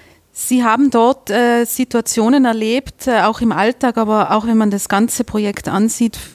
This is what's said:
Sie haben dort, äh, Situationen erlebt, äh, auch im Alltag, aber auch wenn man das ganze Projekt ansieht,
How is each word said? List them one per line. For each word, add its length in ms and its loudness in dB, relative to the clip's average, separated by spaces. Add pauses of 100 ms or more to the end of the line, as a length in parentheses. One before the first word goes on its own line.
(320)
Sie 320 -2
haben 260 2
dort, 400 0
äh, 340 2
Situationen 800 0
erlebt, 600 -2
äh, 160 2
auch 180 0
im 120 0
Alltag, 460 0
aber 340 0
auch 140 0
wenn 120 2
man 120 2
das 180 -4
ganze 340 0
Projekt 460 -4
ansieht, 500 0 (160)